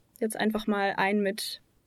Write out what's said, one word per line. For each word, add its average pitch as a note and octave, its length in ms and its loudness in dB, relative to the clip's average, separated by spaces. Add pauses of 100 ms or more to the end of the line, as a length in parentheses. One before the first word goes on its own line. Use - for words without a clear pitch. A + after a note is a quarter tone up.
(220)
jetzt A3 180 -2
einfach G#3+ 280 0
mal G3+ 280 2
ein G3+ 240 2
mit, G3+ 400 -2 (280)